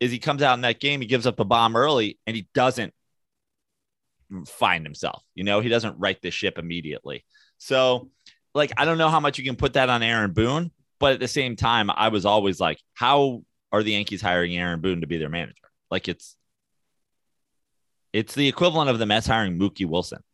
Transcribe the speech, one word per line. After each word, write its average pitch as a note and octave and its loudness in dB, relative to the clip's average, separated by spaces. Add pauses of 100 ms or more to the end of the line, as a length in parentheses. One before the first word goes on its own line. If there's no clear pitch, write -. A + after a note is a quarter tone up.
is B2 0
he A#2+ -4
comes C#3+ -2
out C3 4
in A#2+ -2
that A#2+ 0
game, C#3+ -2
he A#2+ -6
gives B2 0
up A#2 0
a A2 0
bomb A2+ 4
early, B2+ 2
and A2 -4
he G#2 -8
doesn't B2 0 (1600)
find F2 -2
himself. D2+ -10 (140)
You F2+ -8
know, G#2 0
he A#2+ -2
doesn't A2 -2
right F#2+ -2
the F2 -8
ship F#2+ -4
immediately. D#2+ -10 (340)
So, B2+ 0 (420)
like, D3 0
I C3 2
don't E3 2
know D#3+ 4
how D#3+ 2
much C#3+ 0
you C3 -8
can C3 -6
put C3 0
that C3 4
on A#2+ 0
Aaron A2 0
Boone, C3 0 (300)
but C#3 6
at A#2+ -2
the B2 -4
same B2 -4
time, A#2 2
I - 2
was G#2 0
always G2+ 2
like, D#2+ 0 (140)
"How C3+ 2 (300)
are G#2+ 4
the G#2+ -2
Yankees G#2 -4
hiring F2 0
Aaron F2 -4
Boone F2 -2
to D#2 -6
be E2 -4
their D#2 -4
manager?" E2 -10 (220)
Like, F#2 -4
it's, - -10 (1800)
it's G#2+ -4
the C#3+ 2
equivalent D#3 2
of A#2 2
the A2+ 0
Mets G#2+ 0
hiring G#2+ 0
Mookie F#2+ -2
Wilson. E2+ -4 (140)